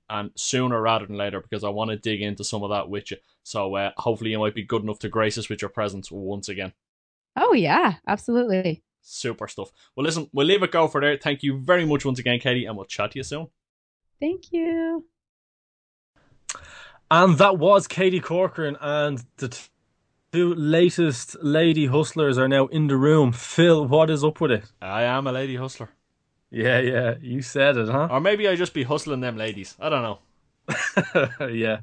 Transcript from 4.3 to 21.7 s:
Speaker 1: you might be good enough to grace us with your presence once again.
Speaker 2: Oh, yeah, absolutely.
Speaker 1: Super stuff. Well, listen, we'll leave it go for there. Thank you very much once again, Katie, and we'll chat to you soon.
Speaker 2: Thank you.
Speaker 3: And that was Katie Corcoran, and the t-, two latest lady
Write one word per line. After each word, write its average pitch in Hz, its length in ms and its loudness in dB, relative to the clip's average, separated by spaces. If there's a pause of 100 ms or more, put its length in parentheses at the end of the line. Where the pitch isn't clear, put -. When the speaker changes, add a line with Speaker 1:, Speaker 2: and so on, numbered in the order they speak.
Speaker 1:
you 107 80 -2
might 107 160 -2
be 110 80 -6
good 110 200 -4
enough 107 180 -6
to 110 80 -6
grace 110 300 0
us 107 100 -8
with 104 140 -8
your 101 80 -6
presence 98 400 -6
once 98 380 -10
again. 95 240 -8 (640)
Speaker 2:
Oh, 415 180 4
yeah, 202 400 4 (120)
absolutely. 202 760 -2 (180)
Speaker 1:
Super - 480 -8
stuff. - 220 -12 (260)
Well, 139 80 -4
listen, 160 280 -4
we'll 139 140 2
leave 190 160 4
it 170 80 0
go 165 180 4
for 143 120 -2
there. 147 160 2
Thank 143 260 -4
you 139 160 0
very 170 280 2
much 147 180 0
once 131 140 -2
again, 123 220 0
Katie, 123 260 0
and 107 100 -8
we'll 95 80 -12
chat - 280 -6
to 139 60 -14
you 123 40 -8
soon. 160 260 -10 (720)
Speaker 2:
Thank 349 320 -6
you. 330 540 -2 (2000)
Speaker 3:
And 170 280 6
that 196 200 6
was 190 280 6
Katie 185 340 0
Corcoran, 165 600 -2
and 147 440 -2 (140)
the 135 100 -6
t-, - 200 -16 (640)
two 175 220 2
latest 165 880 2
lady 156 460 2